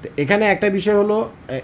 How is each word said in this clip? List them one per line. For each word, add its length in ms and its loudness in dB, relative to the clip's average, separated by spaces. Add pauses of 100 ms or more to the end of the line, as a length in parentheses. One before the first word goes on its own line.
তো 140 -12
এখানে 280 0
একটা 240 2
বিষয় 280 2
হলো, 320 0 (200)
এ, 140 -6